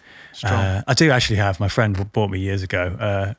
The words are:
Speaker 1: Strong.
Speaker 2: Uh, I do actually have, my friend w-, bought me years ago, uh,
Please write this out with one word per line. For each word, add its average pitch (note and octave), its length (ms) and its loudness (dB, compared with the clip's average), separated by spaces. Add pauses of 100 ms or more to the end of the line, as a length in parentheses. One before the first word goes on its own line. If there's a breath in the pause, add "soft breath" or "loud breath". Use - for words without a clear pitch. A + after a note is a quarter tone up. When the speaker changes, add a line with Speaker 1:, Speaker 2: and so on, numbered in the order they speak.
(320 loud breath)
Speaker 1:
Strong. - 200 -4
Speaker 2:
Uh, F#2+ 340 0
I - 60 0
do D#3+ 180 4
actually A#2+ 260 2
have, G2+ 220 0
my G2 100 0
friend G#2+ 260 2
w-, G2+ 180 -4
bought G#2 180 0
me F#2+ 80 -4
years F#2+ 240 -2
ago, F2+ 380 -2
uh, G2+ 380 -2